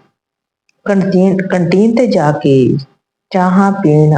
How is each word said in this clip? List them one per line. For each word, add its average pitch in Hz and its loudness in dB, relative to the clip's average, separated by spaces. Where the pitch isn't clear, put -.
ਕੰਟੀਨ, 190 0
ਕੰਟੀਨ 185 0
'ਤੇ 247 0
ਜਾ 160 0
ਕੇ 135 0
ਚਾਹਾਂ 185 0
ਪੀਣ 151 2